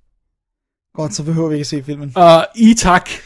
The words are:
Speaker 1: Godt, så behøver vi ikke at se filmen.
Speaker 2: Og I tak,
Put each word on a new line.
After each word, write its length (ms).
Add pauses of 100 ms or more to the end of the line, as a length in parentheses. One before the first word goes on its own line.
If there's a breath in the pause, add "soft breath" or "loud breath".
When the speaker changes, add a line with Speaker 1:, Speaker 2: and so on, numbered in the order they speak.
(960)
Speaker 1:
Godt, 200
så 100
behøver 240
vi 60
ikke 80
at 40
se 160
filmen. 320
Speaker 2:
Og 400
I 200
tak, 340 (180)